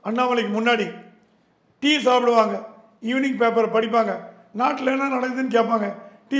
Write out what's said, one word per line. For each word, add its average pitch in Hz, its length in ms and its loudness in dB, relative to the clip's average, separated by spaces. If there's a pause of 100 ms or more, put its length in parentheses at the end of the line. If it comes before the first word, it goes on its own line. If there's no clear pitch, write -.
அண்ணாமலைக்கு 240 500 0
முன்னாடி 226 280 0 (960)
டீ 285 80 4 (140)
சாப்பிடுவாங்க, 240 500 4 (540)
ஈவினிங் 262 320 0
பேப்பர் 220 340 2
படிப்பாங்க, 226 380 0 (440)
நாட்டுல 269 380 0
என்ன 277 200 -2
நடக்குதுன்னு 254 420 -4
கேட்பாங்க, 226 300 0 (420)
டி 269 100 0